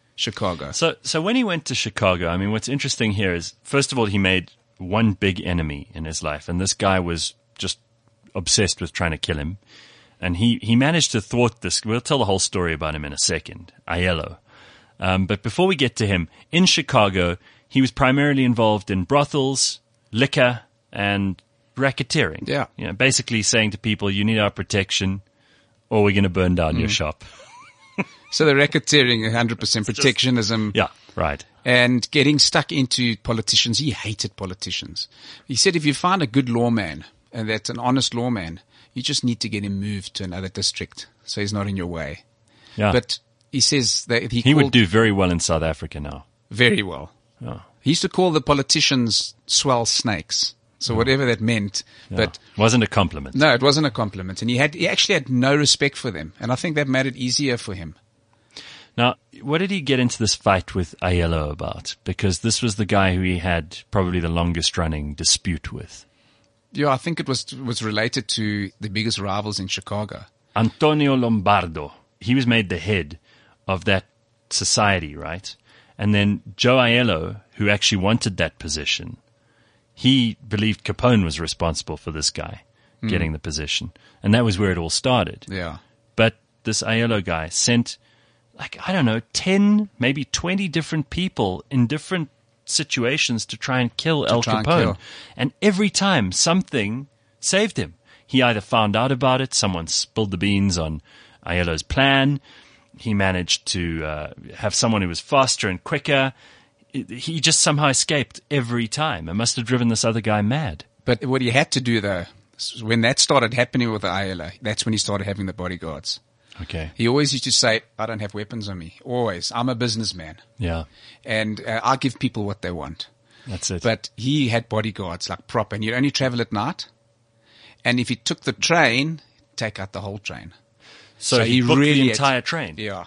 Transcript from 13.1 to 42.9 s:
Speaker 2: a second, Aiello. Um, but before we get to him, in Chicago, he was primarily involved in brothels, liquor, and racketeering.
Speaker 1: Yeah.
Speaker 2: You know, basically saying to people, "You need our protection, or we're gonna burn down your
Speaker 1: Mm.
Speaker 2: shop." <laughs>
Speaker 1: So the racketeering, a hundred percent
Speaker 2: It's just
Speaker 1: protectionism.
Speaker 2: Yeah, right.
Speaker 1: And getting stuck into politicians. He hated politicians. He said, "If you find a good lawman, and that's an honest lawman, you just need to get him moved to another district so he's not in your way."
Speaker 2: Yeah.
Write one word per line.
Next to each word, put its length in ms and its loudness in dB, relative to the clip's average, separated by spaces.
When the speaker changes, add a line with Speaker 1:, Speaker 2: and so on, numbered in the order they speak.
Speaker 2:
a 60 -8
second, 540 -4
Aiello. 520 -2
Um, 260 2
but 160 -2
before 240 0
we 100 2
get 200 0
to 100 0
him, 220 0
in 140 4
Chicago, 720 2
he 120 2
was 100 4
primarily 540 4
involved 460 2
in 140 0
brothels, 760 0
liquor, 480 2
and 500 -2
racketeering. 720 -2
Speaker 1:
Yeah. 180 -2
Speaker 2:
You 100 -8
know, 60 -6
basically 500 0
saying 300 2
to 60 -10
people, 320 -2
"You 140 0
need 140 2
our 120 2
protection, 720 -2
or 140 4
we're 100 4
gonna 140 4
burn 260 2
down 240 0
your 100 0
Speaker 1:
Mm. 40 -2
Speaker 2:
shop." 320 -4
<laughs> 60 -4
Speaker 1:
So 160 2
the 80 6
racketeering, 720 4
a 80 -2
hundred 240 0
percent 280 0
Speaker 2:
It's 80 -4
just 100 0
Speaker 1:
protectionism. 680 2
Speaker 2:
Yeah, 140 2
right. 280 -2
Speaker 1:
And 460 4
getting 260 4
stuck 340 2
into 460 0
politicians. 600 0
He 120 -2
hated 460 -6
politicians. 720 -10
He 80 -6
said, 220 4
"If 80 -2
you 100 4
find 280 0
a 40 2
good 220 2
lawman, 560 0
and 180 -6
that's 180 -4
an 100 -8
honest 360 0
lawman, 460 -4
you 80 -6
just 220 -2
need 160 0
to 100 -4
get 140 -4
him 160 -4
moved 340 -6
to 100 -8
another 240 -8
district 600 -6
so 180 -8
he's 100 -4
not 140 -2
in 100 -4
your 120 -4
way." 360 -10
Speaker 2:
Yeah. 160 4